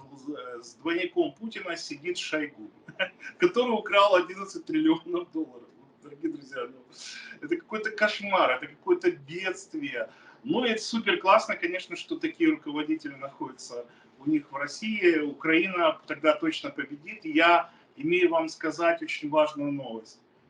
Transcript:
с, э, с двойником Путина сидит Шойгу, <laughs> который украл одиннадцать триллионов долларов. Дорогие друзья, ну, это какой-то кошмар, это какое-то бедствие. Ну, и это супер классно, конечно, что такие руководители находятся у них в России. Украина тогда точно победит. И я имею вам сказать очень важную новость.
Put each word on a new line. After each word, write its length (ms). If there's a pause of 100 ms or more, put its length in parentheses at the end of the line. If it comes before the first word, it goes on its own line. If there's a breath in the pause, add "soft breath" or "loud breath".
(160)
с, 120
э, 340
с 120
двойником 580
Путина 440
сидит 420
Шойгу, 520 (280)
<laughs> 400
который 320
украл 460
одиннадцать 500
триллионов 640
долларов. 320 (400)
Дорогие 300
друзья, 360
ну, 160 (560 loud breath)
это 160
какой-то 340
кошмар, 600
это 160
какое-то 420
бедствие. 1000 (360 loud breath)
Ну, 200
и 60
это 120
супер 360
классно, 380
конечно, 400
что 200
такие 340
руководители 640
находятся 720 (340 soft breath)
у 100
них 220
в 40
России. 600
Украина 880
тогда 280
точно 360
победит. 540
И 60
я 400 (260 loud breath)
имею 340
вам 180
сказать 540
очень 260
важную 440
новость. 480 (280)